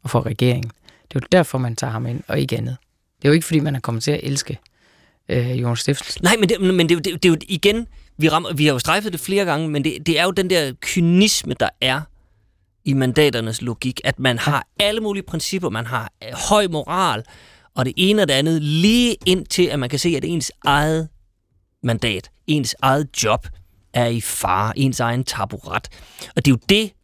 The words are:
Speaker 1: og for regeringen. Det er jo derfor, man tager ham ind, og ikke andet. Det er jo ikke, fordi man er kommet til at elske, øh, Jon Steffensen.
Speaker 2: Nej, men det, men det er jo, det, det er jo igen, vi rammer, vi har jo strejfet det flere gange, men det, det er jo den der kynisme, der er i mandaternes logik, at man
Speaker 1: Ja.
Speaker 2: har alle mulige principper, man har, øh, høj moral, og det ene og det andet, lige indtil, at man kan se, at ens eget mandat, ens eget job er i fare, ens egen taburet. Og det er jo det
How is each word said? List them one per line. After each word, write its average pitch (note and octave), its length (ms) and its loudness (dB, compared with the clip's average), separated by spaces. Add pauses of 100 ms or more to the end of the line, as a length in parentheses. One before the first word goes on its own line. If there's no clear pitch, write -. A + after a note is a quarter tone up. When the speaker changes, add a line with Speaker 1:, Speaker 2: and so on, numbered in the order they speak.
Speaker 1:
og - 80 -8
for A#2 160 0
regeringen. B2 440 0 (380)
Det - 80 -8
er C3 60 0
jo - 100 -12
derfor, E3+ 260 2
man A#2 180 -4
tager B2+ 140 -4
ham A2+ 160 -6
ind, A#2+ 220 -6
og D3 120 -2
ikke C3 160 -2
andet. B2 200 -6 (460)
Det - 20 -14
er C#3+ 40 4
jo D3 40 6
ikke, D#3+ 140 2
fordi D#3 140 2
man D3 140 -2
er B2+ 60 -4
kommet A#2 220 -4
til D3 80 -2
at D3 120 -2
elske, C#3 360 -6 (680)
øh, B2 320 -2
Jon A#2+ 160 -2
Steffensen. - 480 -4
Speaker 2:
Nej, G#3+ 160 6
men F#3+ 80 4
det, G3+ 120 0
men F#3 280 2
det - 20 0
er F3 60 6
jo, D#3+ 40 -4
det, F3 220 -4
det F#3+ 60 6
er E3+ 40 8
jo D#3+ 40 4 (120)
igen, G#3 380 0 (300)
vi D#3 120 2
rammer, F3 240 0
vi D3+ 140 2
har D3 60 4
jo B2+ 60 0
strejfet F#3+ 340 -2
det E3 80 -8
flere G3 240 0
gange, D#3+ 240 -2
men D3 160 -2
det, D#3 220 -4
det D#3+ 120 2
er E3+ 60 2
jo F#3+ 60 2
den F#3 200 -2
der D3+ 300 2
kynisme, F3 800 2
der A2 80 2 (120)
er C3 200 0 (840)
i C#3 80 0
mandaternes B2+ 720 0
logik, A#2+ 420 -6
at C3+ 140 -2
man C3 180 2
Speaker 1:
Ja. A#2 60 -6
Speaker 2:
har D3 240 -2 (140)
alle G#3+ 200 0
mulige G3+ 220 -4
principper, F3 480 -6
man A2+ 160 -6
har, A#2 260 -6 (120)
øh, A2+ 80 -14 (160)
høj G#3 180 4
moral, D#3 560 -2 (520)
og B2+ 100 0
det C3 120 -2
ene G3+ 260 4
og D#3+ 60 2
det C#3 60 2
andet, D3+ 280 2
lige G#3+ 540 2 (100)
indtil, F3+ 400 2
at C#3+ 120 -2
man B2 100 -4
kan C#3 100 -4
se, F3 180 0
at - 80 -4
ens D#3+ 280 -4 (120)
eget D#3 440 2 (760)
mandat, A2+ 480 -2 (160)
ens D3 360 0
eget C3+ 260 2 (160)
job A2 220 0 (480)
er B2 120 2
i A#2 140 -2
fare, - 580 -2
ens C3+ 220 0
egen B2 240 0
taburet. - 640 -6 (480)
Og - 80 0
det C#3+ 60 6
er - 20 6
jo A#2 60 4 (100)
det G#3 240 2 (120)